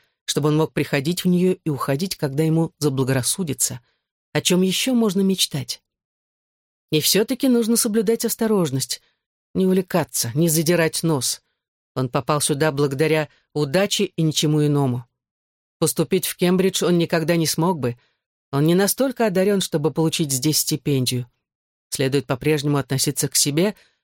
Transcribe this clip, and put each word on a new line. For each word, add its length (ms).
чтобы 260
он 60
мог 160
приходить 540
в 20
нее 380
и 40
уходить, 460
когда 280
ему 360
заблагорассудится. 1000
О 80
чем 220
еще 320
можно 260
мечтать? 640
И 100
все-таки 480
нужно 260
соблюдать 480
осторожность, 760
не 120
увлекаться, 680
не 140
задирать 560
нос. 380
Он 140
попал 320
сюда 320
благодаря 560
удаче 520
и 160
ничему 440
иному. 400
Поступить 480
в 80
Кембридж 480
он 140
никогда 400
не 100
смог 320
бы. 180
Он 140
не 100
настолько 500
одарен, 360
чтобы 300
получить 400
здесь 280
стипендию. 720
Следует 380
по-прежнему 500
относиться 520
к 60
себе 400